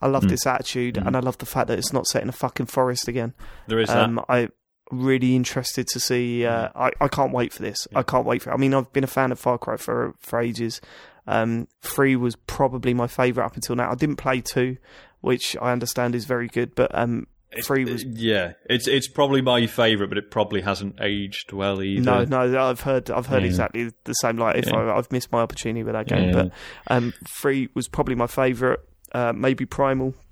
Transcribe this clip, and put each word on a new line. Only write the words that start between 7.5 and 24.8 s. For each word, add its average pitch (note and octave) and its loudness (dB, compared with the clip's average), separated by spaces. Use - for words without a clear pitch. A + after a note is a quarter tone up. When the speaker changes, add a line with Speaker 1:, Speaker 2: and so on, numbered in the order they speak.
Speaker 1:
for - -12
this. G2+ -6
Speaker 2:
Yeah. - 2
Speaker 1:
I B2+ 0
can't B2+ 2
wait A#2+ 0
for - -6
it. - 0
I C3+ 0
mean, C3+ 4
I've C3 0
been C3+ 2
a C3 -2
fan C3 0
of A#2 -6
Far B2 0
Cry A#2 -4
for, A#2 -2
for - -4
ages. A#2 -2
Um, A2+ 0
three C3+ 2
was A#2+ 0
probably B2+ 0
my A#2+ 0
favourite B2 0
up - -8
until A#2+ -4
now. B2 -2
I B2+ -2
didn't D3 0
play C3 -2
two, B2+ -2
which - 0
I B2 0
understand A#2+ -2
is A#2+ -4
very A#2+ -2
good, A#2+ -2
but, - 2
um, A#2+ 0
Speaker 2:
It's, A#2 -10
Speaker 1:
three C3+ 0
was A#2+ -4
Speaker 2:
yeah, A2 0
it's, B2 2
it's B2+ 2
probably C#3 2
my B2 4
favourite, A2 2
but F#2+ 0
it G2+ -10
probably G#2 0
hasn't G2 -4
aged G2+ -4
well G2 -2
either. G2 0
Speaker 1:
No, B2+ 2
no, C3 2
I've B2+ -4
heard, C3 -2
I've B2 -2
heard C3 2
Speaker 2:
Yeah. F#2 0
Speaker 1:
exactly A2+ 0
the A#2+ -6
same. A#2 0
Like, A2+ 2
if B2+ 0
Speaker 2:
Yeah. A2+ 2
Speaker 1:
I, A2 2